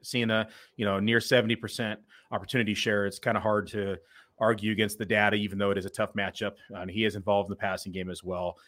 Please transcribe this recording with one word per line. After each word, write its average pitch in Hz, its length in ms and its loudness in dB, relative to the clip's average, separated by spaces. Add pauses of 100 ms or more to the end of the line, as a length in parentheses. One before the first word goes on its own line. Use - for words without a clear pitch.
seeing 117 260 -2
a, 110 200 2 (280)
you 113 80 -2
know, 98 160 2
near 113 200 4
seventy 117 360 4
percent 107 420 -6 (320)
opportunity 107 440 0
share, 101 320 0
it's 98 120 -6
kinda 110 220 0
hard 104 280 2
to 98 280 -4 (420)
argue 107 320 2
against 104 280 0
the 110 80 -6
data, 104 280 4
even 104 220 -2
though 101 140 2
it 101 80 0
is 92 80 -4
a 95 40 -6
tough - 220 -2
matchup. 98 440 -4 (140)
Uh, 95 100 -10
and 92 100 -8
he 110 160 0
is 104 100 0
involved 101 320 2
in - 20 -8
the 98 60 -4
passing 95 340 -4
game 92 200 -6
as 87 120 -12
well. 90 460 -4